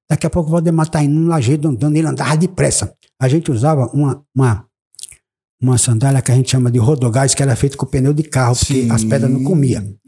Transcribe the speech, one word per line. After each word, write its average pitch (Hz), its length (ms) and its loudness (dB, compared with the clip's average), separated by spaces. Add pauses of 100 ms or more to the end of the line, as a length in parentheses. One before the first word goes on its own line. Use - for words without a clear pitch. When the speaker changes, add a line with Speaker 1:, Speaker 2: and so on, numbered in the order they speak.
Speaker 1:
Daqui 160 180 -2
a 156 40 -2
pouco 165 180 -2
o 160 40 -2
Valdemar 165 360 0
tá 151 140 -2
indo 147 160 2
no 165 100 0
lajedo 151 400 0
andando, 147 280 0
ele 160 100 0
andava 135 300 -2
depressa. 156 580 -2 (260)
A 131 60 2
gente 160 240 0
usava 131 420 2
uma, 139 300 0 (120)
uma, 123 320 0 (960)
uma 123 180 2
sandália 127 440 0
que - 80 -2
a 123 40 4
gente 131 160 2
chama 127 200 0
de 123 80 0
rodogás, 127 560 0
que - 80 -2
era 131 140 0
feita 139 200 -2
com 131 100 -6
pneu 139 260 0
de 151 100 0
carro, 127 320 0
porque 131 280 0
Speaker 2:
Sim. 117 80 0
Speaker 1:
as 113 140 2
pedras 131 260 0
não 131 120 0
comia. 135 420 0 (240)